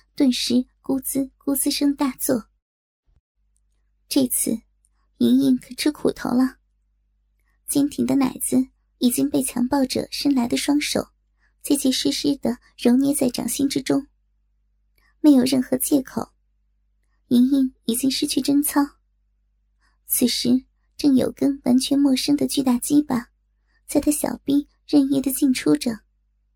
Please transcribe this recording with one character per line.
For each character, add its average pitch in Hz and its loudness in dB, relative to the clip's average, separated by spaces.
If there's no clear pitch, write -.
顿 269 4
时 - -2
咕 269 -4
滋 269 -6
咕 277 -4
滋 277 -2
声 285 0
大 277 -2
作。 247 -4
这 262 0
次 - -4
莹 247 4
莹 269 2
可 - -18
吃 302 -2
苦 - -2
头 - -8
了， 254 0
坚 285 0
挺 247 -4
的 262 0
奶 277 0
子 262 0
已 247 0
经 269 0
被 285 0
强 247 -2
暴 277 0
者 - -4
伸 285 -2
来 240 0
的 - -2
双 294 0
手 - -2
结 285 0
结 269 0
实 269 0
实 285 -2
地 233 -4
揉 240 4
捏 277 2
在 254 0
掌 - -4
心 277 -2
之 269 -4
中， 277 -2
没 302 8
有 254 6
任 262 0
何 - -2
借 277 0
口。 - -8
莹 247 4
莹 269 0
已 226 -2
经 269 -2
失 294 -2
去 285 -2
贞 285 2
操， 294 0
此 - 0
时 247 -2
正 277 2
有 233 0
根 277 -2
完 247 2
全 269 0
陌 285 4
生 285 0
的 277 0
巨 269 -2
大 254 0
鸡 294 0
巴 247 -6
在 - -2
她 302 2
小 - -4
逼 285 -2
任 285 2
意 269 0
地 262 -2
进 262 0
出 302 0
着。 233 -6